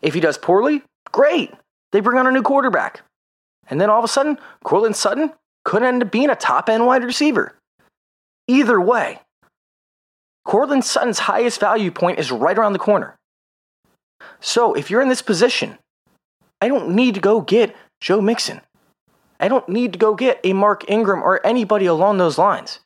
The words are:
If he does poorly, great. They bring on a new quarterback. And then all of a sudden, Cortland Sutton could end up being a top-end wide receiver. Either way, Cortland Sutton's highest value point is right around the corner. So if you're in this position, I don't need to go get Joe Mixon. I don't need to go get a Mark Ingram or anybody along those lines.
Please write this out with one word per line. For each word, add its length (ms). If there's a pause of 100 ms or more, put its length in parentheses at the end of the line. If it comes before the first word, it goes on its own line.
If 140
he 60
does 180
poorly, 440 (280)
great. 420 (380)
They 80
bring 200
on 100
a 20
new 120
quarterback. 600 (680)
And 120
then 100
all 80
of 60
a 40
sudden, 300 (240)
Cortland 320
Sutton 380 (320)
could 180
end 200
up 100
being 180
a 60
top-end 500
wide 160
receiver. 540 (920)
Either 340
way, 400 (1200)
Cortland 400
Sutton's 360
highest 380
value 320
point 300
is 100
right 260
around 180
the 40
corner. 380 (1200)
So 360
if 140
you're 140
in 60
this 140
position, 560 (840)
I 80
don't 220
need 240
to 60
go 200
get 340 (260)
Joe 200
Mixon. 400 (800)
I 80
don't 200
need 260
to 40
go 160
get 300
a 80
Mark 360
Ingram 360
or 200
anybody 420
along 320
those 200
lines. 480